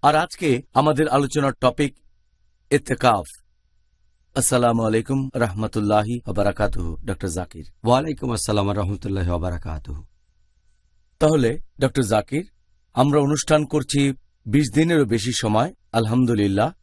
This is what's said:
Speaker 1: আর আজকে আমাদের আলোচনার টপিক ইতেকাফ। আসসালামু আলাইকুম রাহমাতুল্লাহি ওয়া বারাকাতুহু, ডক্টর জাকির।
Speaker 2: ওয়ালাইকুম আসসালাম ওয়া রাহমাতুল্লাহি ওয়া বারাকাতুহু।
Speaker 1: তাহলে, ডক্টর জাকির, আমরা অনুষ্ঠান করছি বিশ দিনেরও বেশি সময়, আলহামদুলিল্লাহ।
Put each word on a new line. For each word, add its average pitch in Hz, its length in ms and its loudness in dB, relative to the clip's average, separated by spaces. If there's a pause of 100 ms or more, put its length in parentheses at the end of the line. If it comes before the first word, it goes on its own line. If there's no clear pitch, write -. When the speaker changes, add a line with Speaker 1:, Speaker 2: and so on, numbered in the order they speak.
Speaker 1:
আর 147 140 4
আজকে 156 460 0 (120)
আমাদের 147 340 2
আলোচনার 139 520 0
টপিক 135 360 0 (760)
ইতেকাফ। 123 540 2 (1120)
আসসালামু 120 460 2
আলাইকুম 123 500 0
রাহমাতুল্লাহি 107 800 -2
ওয়া 110 160 -10
বারাকাতুহু, 98 720 -2
ডক্টর 95 240 -6
জাকির। 85 360 -8 (200)
Speaker 2:
ওয়ালাইকুম 131 480 0
আসসালাম 104 320 -2
ওয়া 101 100 -2
রাহমাতুল্লাহি 95 540 -4
ওয়া 87 100 -2
বারাকাতুহু। 80 680 -8 (1120)
Speaker 1:
তাহলে, 151 400 2 (220)
ডক্টর 135 220 0
জাকির, 113 480 -2 (440)
আমরা 143 260 2
অনুষ্ঠান 151 440 2
করছি 139 480 0 (340)
বিশ 135 180 4 (100)
দিনেরও 160 300 4
বেশি 113 280 -2
সময়, 113 420 0 (180)
আলহামদুলিল্লাহ। 113 800 2 (100)